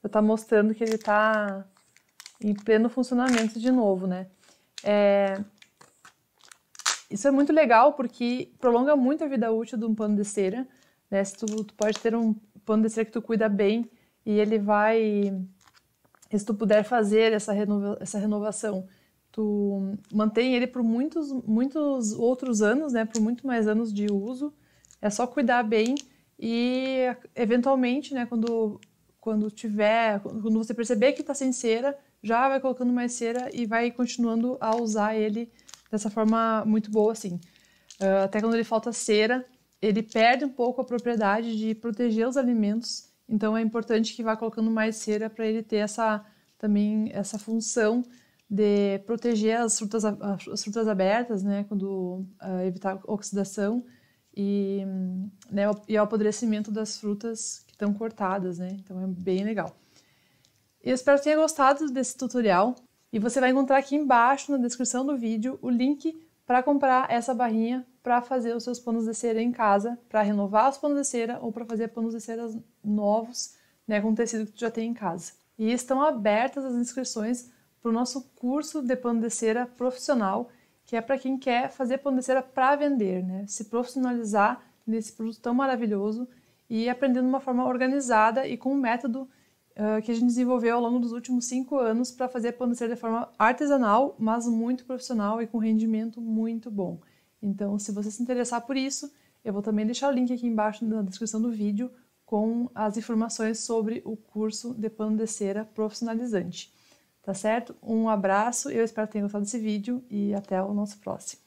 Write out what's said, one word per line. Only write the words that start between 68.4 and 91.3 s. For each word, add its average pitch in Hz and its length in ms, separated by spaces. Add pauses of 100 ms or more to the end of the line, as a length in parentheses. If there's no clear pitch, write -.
os 233 80
seus 247 160
panos 226 240
de 226 80
cera 226 300
em 240 100
casa, 220 460 (100)
pra 214 140
renovar 208 480
os 277 80
panos 294 200
de 277 60
cera 233 380
ou 233 100
pra 226 140
fazer 226 220
panos 226 260
de 233 60
cera 233 280 (340)
novos, 208 720 (320)
né, 214 140
com 220 140
tecido 226 320
que 214 60
tu - 80
já 233 100
tem 226 180
em 233 60
casa. 175 380 (260)
E 220 120
estão 254 300
abertas 262 640
as 262 100
inscrições 240 760 (320)
pro 233 100
nosso 247 300 (120)
curso 294 460
de 254 160
pano 240 240
de 226 80
cera 226 380
profissional, 247 840 (380)
que 240 100
é 226 60
pra 269 160
quem 269 180
quer 247 340
fazer 254 280
pano 277 200
de 254 60
cera 262 160
pra 262 340
vender, 240 480
né, 190 240
se - 180
profissionalizar 233 1000 (240)
nesse 220 260
produto 226 280
tão 240 120
maravilhoso 233 760 (440)
e 226 180
aprender 247 320
de 254 60
uma 262 140
forma 254 260
organizada 254 840
e 247 80
com 254 160
um 277 60
método, 247 500 (540)
ah, 214 200
que 220 80
a 240 40
gente 233 120
desenvolveu 240 500
ao 247 60
longo 240 160
dos 240 140
últimos 240 340